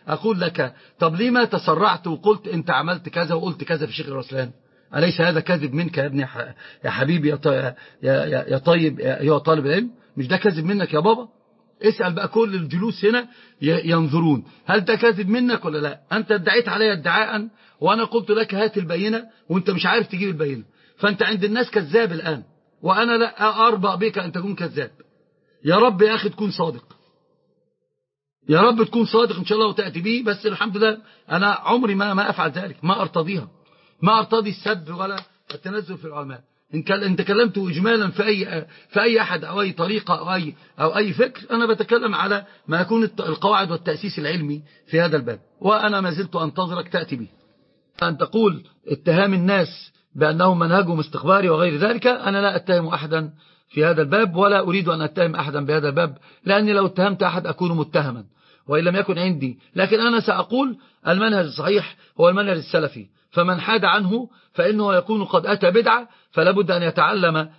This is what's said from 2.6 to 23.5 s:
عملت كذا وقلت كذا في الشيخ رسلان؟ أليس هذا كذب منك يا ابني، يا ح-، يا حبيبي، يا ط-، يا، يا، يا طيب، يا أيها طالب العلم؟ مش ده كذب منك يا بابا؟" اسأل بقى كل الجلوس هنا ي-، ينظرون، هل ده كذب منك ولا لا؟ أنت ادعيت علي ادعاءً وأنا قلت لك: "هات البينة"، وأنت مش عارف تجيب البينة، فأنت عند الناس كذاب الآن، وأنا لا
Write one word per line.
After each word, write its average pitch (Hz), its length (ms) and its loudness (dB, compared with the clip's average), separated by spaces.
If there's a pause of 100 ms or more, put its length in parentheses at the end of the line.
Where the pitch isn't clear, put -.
عملت 156 380 -2
كذا 170 260 -2
وقلت 160 300 -4
كذا 156 220 -4
في 110 60 -12
الشيخ 151 160 -10
رسلان؟ 131 420 -8 (460)
أليس 170 240 2
هذا 165 200 2
كذب 151 340 -2
منك 165 240 -2
يا 139 80 0
ابني، 139 160 -2
يا 131 40 -4
ح-، 117 280 -12 (300)
يا 127 60 -2
حبيبي، 143 380 0
يا 147 80 0
ط-، 143 100 -4
يا، 131 300 0 (260)
يا، 135 460 0
يا 131 100 0
طيب، 165 420 2
يا 131 200 -2
أيها 143 180 4
طالب 147 280 0
العلم؟ 202 240 0 (260)
مش 131 120 -4
ده 185 80 2
كذب 175 280 0
منك 185 300 -2
يا 151 60 2
بابا؟" 226 280 2 (540)
اسأل 208 300 2
بقى 185 160 -4
كل 220 260 2
الجلوس 175 500 -4
هنا 240 240 0 (340)
ي-، 160 280 0
ينظرون، 160 540 2 (220)
هل 202 140 2
ده 208 140 0
كذب 214 340 2
منك 240 360 0
ولا 151 140 -4
لا؟ 147 220 -6 (120)
أنت 214 200 -2
ادعيت 208 360 2
علي 208 240 0
ادعاءً 208 560 -2 (320)
وأنا 208 240 2
قلت 214 260 -2
لك: 214 240 0
"هات 214 240 0
البينة"، 196 460 -2 (240)
وأنت 180 220 0
مش 185 160 -2
عارف 208 200 2
تجيب 196 220 -4
البينة، 143 360 -6 (340)
فأنت 202 240 0
عند 190 220 0
الناس 226 260 -2
كذاب 196 420 0
الآن، 160 300 -6 (400)
وأنا 208 340 2
لا 220 520 2